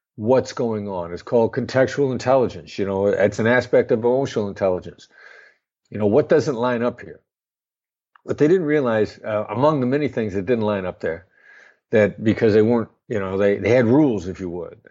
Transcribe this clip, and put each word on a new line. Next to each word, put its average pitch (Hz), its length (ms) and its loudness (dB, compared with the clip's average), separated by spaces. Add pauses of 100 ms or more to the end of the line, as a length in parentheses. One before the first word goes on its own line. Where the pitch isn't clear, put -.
(160)
what's 123 380 0
going 110 340 -4
on. 87 260 -8
It's 87 100 -12
called 113 300 0
contextual 131 580 0
intelligence. 123 640 -2
You 101 80 -2
know, 98 220 0
it's 101 320 0
an 110 80 0
aspect 120 440 2
of 117 80 2
emotional 120 500 -2
intelligence. 90 580 -4 (840)
You - 80 -12
know, 104 80 -2
what 117 240 2
doesn't 147 260 2
line 120 280 -2
up 120 180 -4
here? 82 200 -18 (1040)
What - 140 -6
they 147 100 4
didn't 175 200 2
realize, 120 580 0
uh, 107 240 -4
among 139 300 2
the 123 80 0
many 143 220 0
things 110 260 -4
that 98 100 -2
didn't 117 200 0
line 101 200 -2
up 90 140 -8
there, 85 260 -6 (640)
that 107 340 2
because 110 300 4
they 107 80 6
weren't, 113 280 2 (180)
you 113 120 -4
know, 95 200 -4
they, 101 180 2
they 98 140 0
had 123 160 4
rules, 117 400 2
if 92 120 -10
you 92 120 -8
would, 87 280 -12 (120)